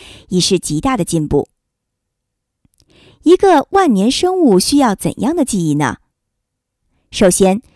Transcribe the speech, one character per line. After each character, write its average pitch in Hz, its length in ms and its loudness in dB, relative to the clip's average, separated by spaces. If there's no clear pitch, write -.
已 180 100 -2
是 175 180 0
极 151 220 -6
大 262 160 -4
的 180 80 -4
进 156 240 -4
步。 143 220 -2
一 339 120 6
个 349 360 2
万 359 220 2
年 196 160 2
生 370 300 -2
物 226 180 4
需 185 200 0
要 233 180 2
怎 - 240 -8
样 294 160 -4
的 320 80 -2
记 170 260 -2
忆 147 40 0
呢？ 143 240 -4
首 196 180 0
先， 190 320 0